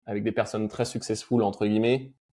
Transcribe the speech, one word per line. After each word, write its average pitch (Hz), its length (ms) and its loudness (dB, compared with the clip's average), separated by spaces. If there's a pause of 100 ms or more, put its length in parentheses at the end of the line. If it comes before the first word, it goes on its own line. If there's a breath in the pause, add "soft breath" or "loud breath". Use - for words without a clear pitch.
avec 104 180 -4
des 110 80 0
personnes 107 380 0
très 120 160 -2
successful, 113 580 -2
entre 101 220 0
guillemets, 117 480 2 (260)